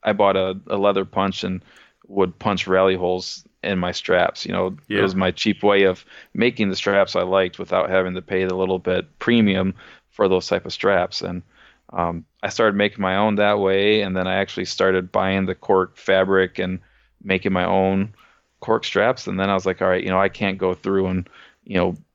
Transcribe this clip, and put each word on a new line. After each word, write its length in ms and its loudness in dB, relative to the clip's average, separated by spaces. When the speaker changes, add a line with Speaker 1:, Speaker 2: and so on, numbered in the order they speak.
Speaker 1:
I 100 0
bought 240 2
a, 220 -2
a 80 -2
leather 280 2
punch 400 -2
and 180 -6
would 300 0
punch 300 -2
rally 260 4
holes 500 -6
in 160 -2
my 100 -2
straps. 560 -2
You 60 -6
know, 240 -2
Speaker 2:
Yeah. 140 -2
Speaker 1:
it 20 2
was 140 0
my 160 0
cheap 320 -2
way 200 6
of 200 2
making 340 0
the 80 -2
straps 400 2
I 60 2
liked 360 0
without 320 -2
having 240 0
to 80 -8
pay 220 -2
the 100 -2
little 240 0
bit 400 -4
premium 560 2
for 180 0
those 180 2
type 200 -2
of 60 -10
straps. 500 0
And, 200 -8
um, 320 -4
I 60 -4
started 260 2
making 260 -2
my 140 0
own 200 2
that 220 2
way. 440 2
And 140 -4
then 120 -2
I 80 -2
actually 300 -4
started 440 0
buying 360 0
the 100 -6
cork 400 0
fabric 640 2
and 180 -4
making 280 -2
my 120 0
own 500 0
cork 240 -2
straps. 420 -2
And 140 -6
then 100 0
I 40 2
was 120 -2
like, 160 -2
"All 60 2
right, 140 0
you 80 -6
know, 100 2
I 80 2
can't 300 -4
go 160 -2
through 320 -2
and, 220 -4
you 120 -8
know 200 -2